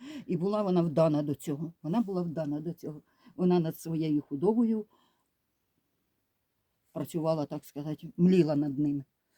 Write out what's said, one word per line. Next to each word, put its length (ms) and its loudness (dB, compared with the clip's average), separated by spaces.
І 100 -2
була 260 -2
вона 200 2
вдана 400 2
до 120 -2
цього. 380 -6
Вона 180 0
була 220 -2
вдана 380 -4
до 120 -8
цього. 300 -12
Вона 240 4
над 200 -4
своєю 420 0
худобою 640 0
працювала, 540 -2
так 180 -10
сказати, 520 -10
мліла 400 6
над 220 -2
ними. 260 -2